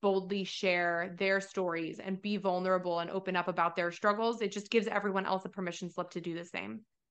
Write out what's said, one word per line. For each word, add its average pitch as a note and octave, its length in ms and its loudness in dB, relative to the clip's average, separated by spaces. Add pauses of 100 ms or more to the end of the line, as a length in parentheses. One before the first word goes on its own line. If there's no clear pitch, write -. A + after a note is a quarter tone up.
boldly F#3+ 420 2
share F3 720 0
their G3 220 4
stories E3+ 600 -2
and F#3+ 200 -4
be G#3 160 0
vulnerable F3+ 640 2
and E3+ 100 -4
open F#3+ 260 -2
up F3 120 2
about F3 280 2
their F3 160 0
struggles, A3 480 0
it G3+ 120 -2
just G#3 180 -8
gives A3 160 4
everyone G3 400 0
else F#3+ 180 0
a F#3+ 40 -8
permission F3+ 420 -6
slip F3 200 -4
to F3+ 100 -8
do E3+ 140 -6
the E3+ 100 -8
same. G#3+ 360 -8 (300)